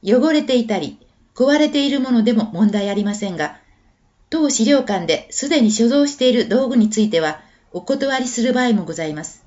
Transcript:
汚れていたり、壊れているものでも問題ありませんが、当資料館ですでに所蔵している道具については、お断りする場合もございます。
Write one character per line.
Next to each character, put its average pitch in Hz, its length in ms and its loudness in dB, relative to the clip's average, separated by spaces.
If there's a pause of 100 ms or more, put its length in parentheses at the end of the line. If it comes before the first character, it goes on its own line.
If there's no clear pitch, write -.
汚 254 300 2
れ 302 100 2
て 262 140 -2
い 233 100 2
た 202 140 -2
り、 - 180 -10 (380)
壊 285 240 2
れ 302 100 2
て 285 160 0
い 262 60 0
る 269 80 -2
も 262 100 -4
の 233 140 2
で 226 100 2
も 214 120 0
問 202 260 2
題 202 180 -2
あ 196 60 -2
り 208 80 -2
ま 202 100 -4
せ 202 160 -8
ん 175 80 -8
が、 - 220 -6 (720)
当 311 180 0
資 226 160 0
料 277 160 4
館 185 240 -4
で 160 240 -2
す - 200 -8
で 311 120 2
に 214 80 4
所 226 180 2
蔵 285 200 2
し 285 80 -8
て 254 160 2
い - 20 2
る 240 160 0
道 254 180 0
具 254 100 0
に 214 120 4
つ 220 100 -2
い 208 120 2
て 165 80 0
は、 156 240 -4 (280)
お 180 120 -10
断 269 340 -2
り 254 100 -4
す 240 140 -4
る 240 120 0
場 254 120 0
合 240 80 2
も 185 120 0
ご 165 80 -10
ざ 165 120 -6
い 151 80 -8
ま 151 100 -10
す。 - 240 -18